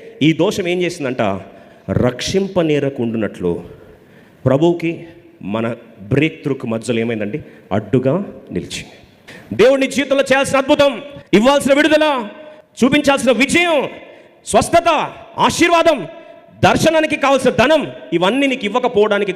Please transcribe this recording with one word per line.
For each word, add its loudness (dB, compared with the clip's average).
ఈ 4
దోషం -2
ఏం -2
చేసిందంట? -6
రక్షింపనేరకుండునట్లు -2
ప్రభువుకి 0
మన -4
బ్రేక్ -2
త్రూకు -6
మధ్యలో -4
ఏమైందండి? -4
అడ్డుగా -2
నిలిచింది. -10
దేవుడి 4
జీవితంలో -2
చేయాల్సిన 0
అద్భుతం, 2
ఇవ్వాల్సిన 4
విడుదల, 2
చూపించాల్సిన 2
విజయం, 0
స్వస్థత, 2
ఆశీర్వాదం, 2
దర్శనానికి 2
కావాల్సిన 2
ధనం, 2
ఇవన్నీ 0
నీకు -2
ఇవ్వకపోవడానికి 0